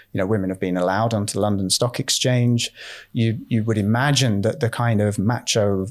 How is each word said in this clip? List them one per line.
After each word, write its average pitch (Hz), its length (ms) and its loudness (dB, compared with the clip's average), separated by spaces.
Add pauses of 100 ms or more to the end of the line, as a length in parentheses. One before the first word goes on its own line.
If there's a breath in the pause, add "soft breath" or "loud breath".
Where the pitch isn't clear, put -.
(120 loud breath)
you - 60 -4
know, 95 80 0
women 95 240 0
have 92 100 -6
been 90 160 0
allowed 98 380 2
onto 101 260 -2
London 98 300 0
Stock - 280 -2
Exchange. 120 720 0 (420 loud breath)
You, 113 260 0 (100)
you 113 160 0
would 110 140 0
imagine 117 640 2
that 107 180 0
the - 80 0
kind 117 320 0
of 104 180 0
macho 101 720 0